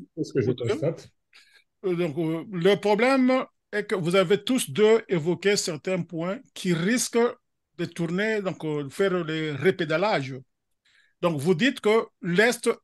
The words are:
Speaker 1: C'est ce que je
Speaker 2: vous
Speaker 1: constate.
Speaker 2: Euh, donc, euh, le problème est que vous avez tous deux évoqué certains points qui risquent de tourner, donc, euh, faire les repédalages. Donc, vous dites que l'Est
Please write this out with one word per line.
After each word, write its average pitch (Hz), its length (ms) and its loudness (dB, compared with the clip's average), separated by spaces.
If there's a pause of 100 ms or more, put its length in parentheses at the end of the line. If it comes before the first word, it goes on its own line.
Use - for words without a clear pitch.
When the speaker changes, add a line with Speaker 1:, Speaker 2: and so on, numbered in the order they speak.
(180)
Speaker 1:
C'est 156 60 -4
ce - 100 -10
que 135 80 0
je 107 60 0
Speaker 2:
vous 123 80 0
Speaker 1:
constate. 123 540 -4 (760)
Speaker 2:
Euh, 180 100 -2
donc, 165 220 -4
euh, 160 340 -2
le 185 240 4
problème 254 680 2 (260)
est 208 140 -2
que 214 100 -4
vous 175 200 0
avez 196 280 4
tous 254 280 -2
deux 214 360 4
évoqué 175 500 0
certains 185 440 -4
points 175 380 -6 (140)
qui 180 200 -2
risquent 226 560 0 (480)
de 170 80 -6
tourner, 196 560 -2
donc, 180 240 -6
euh, 147 240 -4
faire 190 340 0
les 156 280 -4
repédalages. 160 840 0 (840)
Donc, 170 180 0
vous 170 160 2
dites 254 260 0
que 214 240 2 (160)
l'Est 220 480 2 (140)